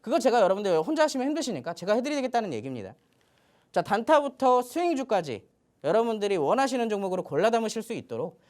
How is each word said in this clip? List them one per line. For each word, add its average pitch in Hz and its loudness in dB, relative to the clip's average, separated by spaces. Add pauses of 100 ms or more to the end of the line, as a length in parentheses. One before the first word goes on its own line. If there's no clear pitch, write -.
그거 285 0
제가 240 4
여러분들 190 2
혼자 302 0
하시면 262 0
힘드시니까 233 -4
제가 180 -2
해드리겠다는 247 -2
얘기입니다. 113 -8 (800)
자, 180 0
단타부터 254 2
스윙주까지 254 -2 (380)
여러분들이 208 2
원하시는 226 0
종목으로 196 -4
골라 165 2
담으실 226 -2
수 226 -10
있도록 127 -8 (120)